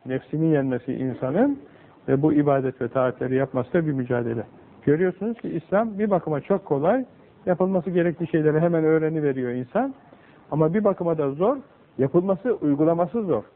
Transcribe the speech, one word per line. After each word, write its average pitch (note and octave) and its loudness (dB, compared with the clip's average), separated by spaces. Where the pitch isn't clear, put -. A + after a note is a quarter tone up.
Nefsini D3+ -4
yenmesi C3+ 0
insanın C3+ -2
ve C#3 2
bu D#3 2
ibadet C#3 0
ve A#2+ -4
taatleri B2+ -2
yapması C3 -2
da E3 0
bir D3+ -2
mücadele. A#2+ -2
Görüyorsunuz F#3 0
ki - -8
İslam G3 -2
bir G#3 -2
bakıma D#3+ 0
çok - -2
kolay, F3+ 0
yapılması F#3 0
gerektiği E3+ 0
şeyleri D#3 2
hemen E3+ 2
öğreniveriyor D#3 0
insan. F#3 -4
Ama D#3 2
bir G#3+ 2
bakıma F3 0
da C#3+ 0
zor, F#3+ 0
yapılması, F3+ 0
uygulaması E3 0
zor. C#3+ -2